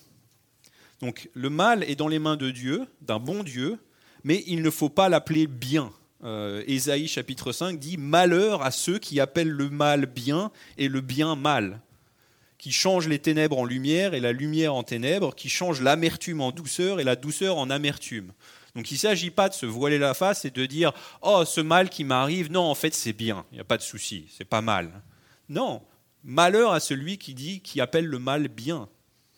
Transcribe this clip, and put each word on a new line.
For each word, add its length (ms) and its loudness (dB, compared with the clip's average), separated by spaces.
Donc 340 -8
le 160 -4
mal 340 2
est 120 -4
dans 140 -2
les 100 0
mains 160 0
de 160 -4
Dieu, 340 -4
d'un 200 -4
bon 240 -6
Dieu, 360 -4
mais 220 2
il 140 -2
ne 80 2
faut 200 0
pas 200 4
l'appeler 380 4
bien. 440 -2
Euh, 440 -6
Ésaïe 400 0
chapitre 440 -6
cinq 280 -4
dit, « 180 -10
Malheur 640 4
à 100 0
ceux 260 -2
qui 220 -2
appellent 300 2
le 200 -2
mal 360 2
bien 460 -2
et 100 0
le 140 -2
bien 340 0
mal, 460 0
qui 140 -12
changent 380 2
les 100 2
ténèbres 400 2
en 60 2
lumière 480 0
et 80 -2
la 100 2
lumière 420 0
en 100 -2
ténèbres, 520 0
qui 140 -10
changent 320 0
l'amertume 580 2
en 120 0
douceur 500 -2
et 20 0
la 140 2
douceur 400 -2
en 120 -2
amertume. » 600 -4
Donc 140 -8
il 40 -8
ne 60 -4
s'agit 300 2
pas 200 2
de 40 -14
se 120 -8
voiler 340 2
la 140 4
face 320 0
et 60 -6
de 140 -2
dire, « 280 2
Oh, 240 6
ce 140 -4
mal 300 4
qui 160 -6
m'arrive, 440 0
non, 120 2
en 140 2
fait 180 -2
c'est 180 -4
bien, 400 -4
il 40 -20
n'y 60 -14
a 40 -14
pas 120 2
de 60 -6
souci, 540 -10
c'est 80 -12
pas 160 0
mal. » 420 -2
Non, 340 -4
malheur 480 4
à 80 2
celui 380 -4
qui 160 -14
dit, 260 -8
qui 220 -4
appelle 240 2
le 140 -6
mal 280 -2
bien. 400 -8